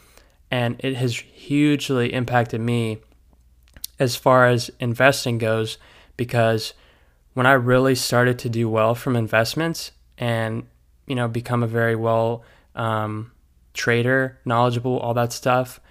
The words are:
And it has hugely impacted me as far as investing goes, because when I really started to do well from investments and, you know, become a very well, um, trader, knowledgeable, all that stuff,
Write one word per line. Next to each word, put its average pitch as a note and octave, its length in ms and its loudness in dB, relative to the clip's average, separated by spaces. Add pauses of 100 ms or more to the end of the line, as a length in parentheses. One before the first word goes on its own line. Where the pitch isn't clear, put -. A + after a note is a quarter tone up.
(500)
And A#2+ 300 -2
it C3 160 -4
has B2 220 -2
hugely C#3+ 960 -2
impacted A#2+ 480 -2
me A#2 380 -2 (1000)
as B2 160 0
far B2+ 320 6
as A#2+ 320 2
investing B2+ 580 0
goes, A2 400 -2 (380)
because A2+ 580 0 (600)
when B2+ 120 0
I C3+ 80 8
really B2+ 420 4
started B2 440 2
to B2 100 -6
do A2+ 200 -2
well A2 260 2
from B2 200 -4
investments A#2 760 -2 (260)
and, A2+ 500 -4 (400)
you C#3 80 -6
know, A#2+ 120 -2
become A#2+ 360 -4
a A#2 40 -2
very A#2 280 0
well, A2+ 480 0 (320)
um, A2 560 -4 (420)
trader, B2+ 720 0
knowledgeable, A#2+ 540 0
all A#2+ 160 -4
that A#2+ 180 -2
stuff, B2+ 460 -2 (120)